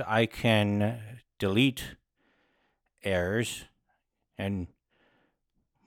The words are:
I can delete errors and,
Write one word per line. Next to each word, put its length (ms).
I 200
can 760
delete 580
errors 640
and, 280